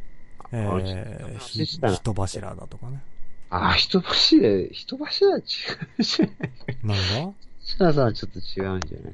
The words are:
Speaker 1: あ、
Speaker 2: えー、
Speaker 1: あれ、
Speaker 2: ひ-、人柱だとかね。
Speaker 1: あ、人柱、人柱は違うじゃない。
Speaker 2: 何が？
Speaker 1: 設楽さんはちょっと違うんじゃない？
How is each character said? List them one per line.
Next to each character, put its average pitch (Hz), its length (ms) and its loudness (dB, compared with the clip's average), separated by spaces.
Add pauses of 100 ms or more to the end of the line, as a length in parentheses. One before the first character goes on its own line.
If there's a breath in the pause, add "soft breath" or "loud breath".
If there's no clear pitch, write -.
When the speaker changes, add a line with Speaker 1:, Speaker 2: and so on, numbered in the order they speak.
(400)
Speaker 1:
あ、 - 120 -14
Speaker 2:
え 110 160 -2
ー、 98 60 2
Speaker 1:
あ 92 60 2
れ、 98 600 -8
Speaker 2:
ひ-、 - 260 -4
人 110 480 0
柱 - 420 -2
だ - 120 -12
と 104 100 -10
か 117 120 -8
ね。 139 120 -8 (480)
Speaker 1:
あ、 175 240 2
人 - 280 4
柱、 107 680 6
人 - 280 -12
柱 381 340 4
は 311 60 2
違 - 40 -4
う - 640 -6
じ - 200 2
ゃ - 20 6
な - 80 -8
い。 - 40 -16 (460)
Speaker 2:
何 104 140 2 (280)
が？ 196 80 -10 (280)
Speaker 1:
設 - 200 0
楽 165 140 8
さ 143 60 6
ん - 40 6
は 104 80 2
ち - 120 -6
ょ - 20 -6
っ - 40 -8
と 92 80 -10
違 95 260 -2
う 95 120 -2
ん - 40 -2
じ 85 140 -8
ゃ - 40 -14
な 87 100 -12
い？ - 40 -10